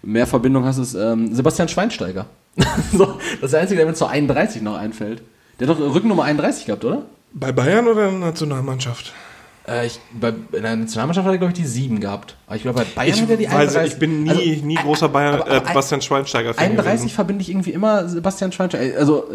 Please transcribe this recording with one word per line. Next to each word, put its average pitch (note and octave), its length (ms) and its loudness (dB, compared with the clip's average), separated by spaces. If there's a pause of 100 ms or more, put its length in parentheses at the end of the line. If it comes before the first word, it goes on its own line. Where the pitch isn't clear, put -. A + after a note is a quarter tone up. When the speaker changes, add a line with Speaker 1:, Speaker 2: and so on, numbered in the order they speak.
Speaker 1:
mehr A#2 240 2
Verbindung C3 360 2
hast, C3 140 0
ist, B2+ 160 -4
ähm, A2+ 400 0
Sebastian D#3 360 2
Schweinsteiger. F#2+ 580 -4 (280)
<laughs> - 100 4 (280)
So, D#3+ 120 6
das - 400 -8
ist C3 80 0
der D#3 80 4
Einzige, F#3+ 180 0
der D#3+ 80 6
mir D#3+ 80 -2
zur - 160 0
einunddreißig D3 500 0
noch G#2 160 -4
einfällt. A2 460 -8 (360)
Der B2 80 0
hat D#3 120 2
doch C#3+ 160 0
Rückennummer F#3+ 300 2
einunddreißig D3+ 420 0
gehabt, G#2+ 180 -4
oder? A3 160 0 (320)
Speaker 2:
Bei C3+ 180 -4
Bayern E3 360 4
oder G#3+ 200 4
in F#3+ 120 -2
der F3 100 -2
Nationalmannschaft? C3 840 -4 (540)
Speaker 1:
Äh, A#2+ 200 -2
ich, - 120 -10 (140)
bei, A#2 160 -2
in A2+ 340 -6
der A2+ 140 -2
Nationalmannschaft C#3 500 0
hat F#3+ 60 4
er, F3+ 60 2
glaub F3+ 100 2
ich, F3 80 -2
die E3 80 -2
sieben A#2+ 340 -2
gehabt. G2+ 380 -8 (100)
Aber G#2+ 80 -8
ich G#2+ 60 -6
glaub, A#2+ 140 -4
bei A#2 100 0
Bayern C3 300 0
Speaker 2:
Ich A3 60 4
Speaker 1:
hat A3+ 80 2
er A3+ 80 4
die G#3+ 100 0
Speaker 2:
weiß, - 60 -2
Speaker 1:
einunddreißig. D3 400 2
Speaker 2:
ich C3+ 60 -14
bin D#3 240 0
nie, D#3+ 60 0
Speaker 1:
Also, D#3+ 360 2
Speaker 2:
nie D#3 100 0
Speaker 1:
äh, D#3 60 0
Speaker 2:
großer D3 280 2
Bayern, C#3+ 320 2
Speaker 1:
aber, - 100 0
aber C3+ 180 2
Speaker 2:
äh, F3 40 -2
Bastian C#3 280 0
Schweinsteiger-Fan C3+ 640 0
Speaker 1:
einunddreißig G#3 380 2
Speaker 2:
gewesen. A3+ 140 -4
Speaker 1:
verbinde G3 260 -2
ich F3 80 -6
irgendwie F#3 220 -2
immer G3+ 360 0
Sebastian F3+ 460 -2
Schweinsteiger. C3+ 440 -2
Also, D3 380 4